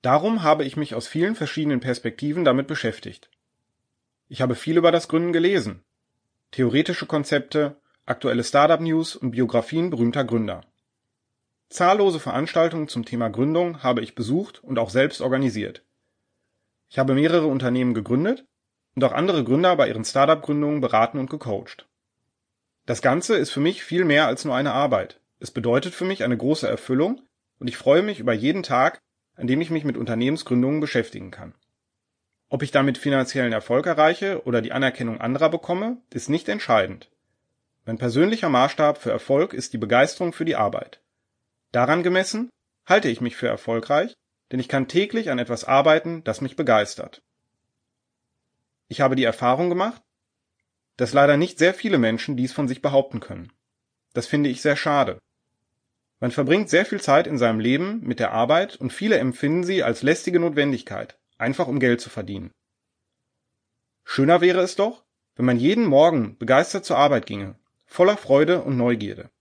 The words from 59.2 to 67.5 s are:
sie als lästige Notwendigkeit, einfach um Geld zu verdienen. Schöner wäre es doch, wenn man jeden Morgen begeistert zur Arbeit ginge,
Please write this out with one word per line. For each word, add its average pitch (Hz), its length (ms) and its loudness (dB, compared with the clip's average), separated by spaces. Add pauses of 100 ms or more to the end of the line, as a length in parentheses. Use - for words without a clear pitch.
sie 185 180 -2
als - 200 -2
lästige 165 360 0
Notwendigkeit, 143 800 -2 (180)
einfach 135 300 -2
um 127 140 -2
Geld 120 200 2
zu - 100 -16
verdienen. 101 420 -12 (1500)
Schöner 160 360 4
wäre 180 200 4
es 180 160 -2
doch, 220 260 -2 (320)
wenn 123 120 -2
man 123 120 2
jeden 202 260 2
Morgen 147 540 4
begeistert 135 460 2
zur - 120 0
Arbeit 139 300 2
ginge, 101 300 -10 (300)